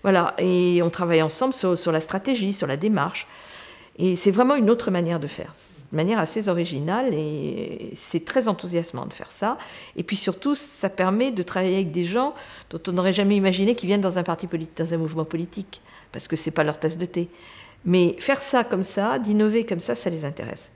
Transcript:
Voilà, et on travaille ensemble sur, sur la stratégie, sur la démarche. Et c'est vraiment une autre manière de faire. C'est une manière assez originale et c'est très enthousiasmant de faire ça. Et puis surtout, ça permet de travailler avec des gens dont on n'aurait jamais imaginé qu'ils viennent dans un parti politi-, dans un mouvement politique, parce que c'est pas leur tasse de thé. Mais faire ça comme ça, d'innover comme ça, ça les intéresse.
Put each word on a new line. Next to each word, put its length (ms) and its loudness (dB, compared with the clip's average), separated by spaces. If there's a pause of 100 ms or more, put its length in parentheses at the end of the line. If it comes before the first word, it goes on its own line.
Voilà, 340 4
et 460 4
on 80 2
travaille 320 4
ensemble 300 0
sur, 240 0
sur 140 0
la 80 2
stratégie, 540 0
sur 140 -4
la 100 -2
démarche. 500 0 (720)
Et 180 2
c'est 140 4
vraiment 260 4
une 140 4
autre 220 2
manière 280 0
de 60 -6
faire. 280 -10
C'est 380 -18
une 60 -4
manière 220 2
assez 300 -2
originale 680 0
et 800 -6
c'est 280 -4
très 240 0
enthousiasmant 600 -4
de 40 -12
faire 200 -14
ça. 260 -4 (380)
Et 80 -6
puis 120 -4
surtout, 380 -2
ça 360 -4
permet 420 2
de 100 -2
travailler 360 0
avec 140 0
des 120 0
gens 320 0 (340)
dont 180 -8
on 40 -2
n'aurait 200 2
jamais 240 4
imaginé 380 4
qu'ils 140 -2
viennent 120 4
dans 200 2
un 40 0
parti 220 -4
politi-, 320 -6
dans 160 -2
un 40 0
mouvement 280 -2
politique, 560 -8 (300)
parce 160 -10
que 80 -2
c'est 160 -4
pas 120 2
leur 160 0
tasse 200 -2
de 60 -2
thé. 220 -4 (560)
Mais 360 6
faire 200 0
ça 240 2
comme 200 -2
ça, 340 -2
d'innover 480 2
comme 140 -2
ça, 160 -4
ça 160 -4
les 140 -6
intéresse. 500 -10